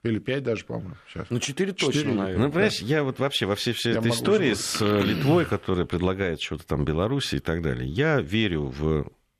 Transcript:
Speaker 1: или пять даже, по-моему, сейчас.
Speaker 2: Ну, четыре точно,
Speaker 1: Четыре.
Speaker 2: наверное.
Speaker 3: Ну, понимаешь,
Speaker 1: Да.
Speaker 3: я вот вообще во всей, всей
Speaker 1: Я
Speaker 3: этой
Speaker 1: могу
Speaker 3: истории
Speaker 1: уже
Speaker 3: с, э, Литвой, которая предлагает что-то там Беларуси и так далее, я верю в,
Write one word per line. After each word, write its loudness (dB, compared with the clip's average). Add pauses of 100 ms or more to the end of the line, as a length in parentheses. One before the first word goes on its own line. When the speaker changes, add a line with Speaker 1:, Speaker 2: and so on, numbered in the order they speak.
Speaker 1:
или 0
пять -4
даже, -2
по-моему, -10 (140)
сейчас. -10
Speaker 2:
Ну, -2
четыре -2
точно, 0
Speaker 1:
Четыре. 0
Speaker 2:
наверное. 2
Speaker 3:
Ну, 0
понимаешь, 2
Speaker 1:
Да. -8
Speaker 3:
я 2
вот -4
вообще 0
во 2
всей, -2
всей -2
Speaker 1:
Я 2
Speaker 3:
этой 2
Speaker 1:
могу 2
Speaker 3:
истории 4
Speaker 1:
уже -2
Speaker 3:
с, -4
э, 4
Литвой, 4
которая 0
предлагает 0
что-то -8
там 0
Беларуси 0
и -2
так -2
далее, -2
я 2
верю 0
в, 0 (320)